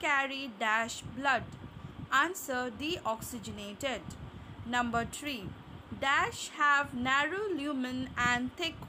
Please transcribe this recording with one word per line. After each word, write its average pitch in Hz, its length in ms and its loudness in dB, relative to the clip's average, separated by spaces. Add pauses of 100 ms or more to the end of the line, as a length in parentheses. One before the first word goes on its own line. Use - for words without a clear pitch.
carry 269 580 2
dash 226 440 2 (140)
blood. 262 260 2 (680)
Answer, 262 720 2
deoxygenated. 220 1200 -4 (640)
Number 233 460 2
three, 262 340 -4 (560)
dash 311 560 2
have 285 380 6
narrow 285 560 2
lumen 262 680 0
and 247 400 2
thick 330 200 -2 (120)